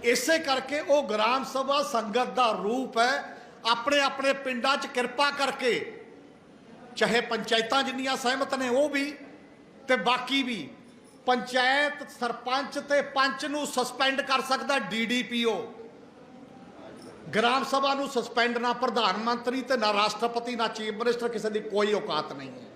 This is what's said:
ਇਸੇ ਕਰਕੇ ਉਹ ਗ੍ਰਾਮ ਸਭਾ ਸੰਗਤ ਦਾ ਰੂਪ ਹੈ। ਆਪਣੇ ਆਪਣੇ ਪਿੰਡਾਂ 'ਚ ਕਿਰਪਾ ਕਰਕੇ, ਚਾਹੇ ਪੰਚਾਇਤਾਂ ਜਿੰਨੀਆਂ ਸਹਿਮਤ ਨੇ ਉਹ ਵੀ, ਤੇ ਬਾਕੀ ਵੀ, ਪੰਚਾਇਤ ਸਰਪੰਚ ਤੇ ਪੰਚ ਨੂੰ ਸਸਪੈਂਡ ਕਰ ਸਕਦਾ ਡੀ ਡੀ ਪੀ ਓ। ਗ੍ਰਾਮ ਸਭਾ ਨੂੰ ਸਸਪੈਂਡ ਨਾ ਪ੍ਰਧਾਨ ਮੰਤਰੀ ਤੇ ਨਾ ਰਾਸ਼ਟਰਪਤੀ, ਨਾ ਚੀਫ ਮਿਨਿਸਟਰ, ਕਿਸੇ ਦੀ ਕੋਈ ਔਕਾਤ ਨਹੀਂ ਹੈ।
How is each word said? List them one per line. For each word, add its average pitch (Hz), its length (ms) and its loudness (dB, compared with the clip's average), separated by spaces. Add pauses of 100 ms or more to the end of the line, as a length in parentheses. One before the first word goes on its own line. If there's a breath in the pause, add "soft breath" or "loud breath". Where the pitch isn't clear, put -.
ਇਸੇ 247 360 4
ਕਰਕੇ 285 400 -2
ਉਹ 285 240 4
ਗ੍ਰਾਮ 220 400 2
ਸਭਾ 269 400 0
ਸੰਗਤ 233 420 0
ਦਾ 240 260 2
ਰੂਪ 220 460 -2
ਹੈ। 262 400 0 (340 loud breath)
ਆਪਣੇ 285 280 2
ਆਪਣੇ 269 340 2
ਪਿੰਡਾਂ 269 440 0
'ਚ - 100 -6
ਕਿਰਪਾ 247 440 2
ਕਰਕੇ, 254 720 0 (920)
ਚਾਹੇ 220 260 4
ਪੰਚਾਇਤਾਂ 226 640 2
ਜਿੰਨੀਆਂ 262 340 -2
ਸਹਿਮਤ 262 380 0
ਨੇ 254 140 -2
ਉਹ 277 200 4
ਵੀ, 285 280 -2 (720)
ਤੇ 254 80 4
ਬਾਕੀ 247 480 2
ਵੀ, 214 260 -4 (560)
ਪੰਚਾਇਤ 262 920 2
ਸਰਪੰਚ 247 600 -2
ਤੇ 285 220 2
ਪੰਚ 269 440 0
ਨੂੰ 294 220 -2
ਸਸਪੈਂਡ 269 540 0
ਕਰ 269 200 2
ਸਕਦਾ 262 380 0
ਡੀ 220 260 -2
ਡੀ 247 180 0
ਪੀ 233 220 0
ਓ। 196 280 -2 (1600)
ਗ੍ਰਾਮ 240 280 2
ਸਭਾ 277 300 0
ਨੂੰ 277 160 -4
ਸਸਪੈਂਡ 240 480 0
ਨਾ 240 160 0
ਪ੍ਰਧਾਨ 226 440 0
ਮੰਤਰੀ 240 440 -2
ਤੇ 254 160 0
ਨਾ 214 160 2
ਰਾਸ਼ਟਰਪਤੀ, 233 600 0
ਨਾ 226 120 0
ਚੀਫ 214 260 -4
ਮਿਨਿਸਟਰ, 233 340 0
ਕਿਸੇ 214 220 -2
ਦੀ 214 100 -2
ਕੋਈ 208 340 2
ਔਕਾਤ 156 400 -2
ਨਹੀਂ 139 160 -10
ਹੈ। - 260 -16